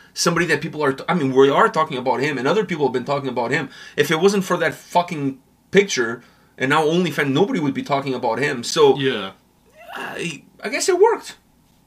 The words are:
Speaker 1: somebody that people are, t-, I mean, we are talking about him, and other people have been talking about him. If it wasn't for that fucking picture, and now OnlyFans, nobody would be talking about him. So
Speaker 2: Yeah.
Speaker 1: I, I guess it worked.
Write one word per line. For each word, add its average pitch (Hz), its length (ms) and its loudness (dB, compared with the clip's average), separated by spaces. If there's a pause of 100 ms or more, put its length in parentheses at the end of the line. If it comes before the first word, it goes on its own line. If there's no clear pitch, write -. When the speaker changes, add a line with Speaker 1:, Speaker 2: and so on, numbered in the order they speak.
(120)
Speaker 1:
somebody 170 340 0
that 156 140 0
people 151 240 -6
are, 135 80 2
t-, 135 160 -8
I 170 60 0
mean, 139 180 0
we 135 160 8
are 180 220 4
talking 151 260 -2
about 123 240 0
him, 143 160 -2
and 123 100 -2
other 190 180 2
people 156 220 -4
have 120 60 0
been 123 140 -2
talking 139 240 -4
about 120 220 -4
him. 147 180 -2 (260)
If - 140 0
it 160 100 0
wasn't 196 240 2
for 175 140 -2
that 156 160 -2
fucking 151 680 -4 (300)
picture, 123 520 0 (360)
and 131 120 -2
now 156 140 2
OnlyFans, 156 480 0
nobody 185 280 2
would 139 140 -2
be 123 80 -8
talking 139 320 -4
about 117 240 -2
him. 135 240 -4
So 143 360 4
Speaker 2:
Yeah. 117 340 -4 (640)
Speaker 1:
I, - 500 -10 (180)
I 202 60 -6
guess 277 200 -6
it 359 100 4
worked. 427 380 2 (500)